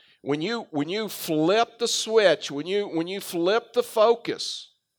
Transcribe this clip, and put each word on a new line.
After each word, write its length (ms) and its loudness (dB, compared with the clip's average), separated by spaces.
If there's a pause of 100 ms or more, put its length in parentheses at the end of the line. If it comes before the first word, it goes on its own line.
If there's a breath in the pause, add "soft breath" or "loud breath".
(220 soft breath)
when 200 -4
you, 300 -6
when 180 -4
you 180 -4
flip 720 0
the 100 -4
switch, 640 2
when 160 -6
you, 220 -2
when 200 -2
you 140 -6
flip 520 0
the 100 2
focus, 880 0 (260)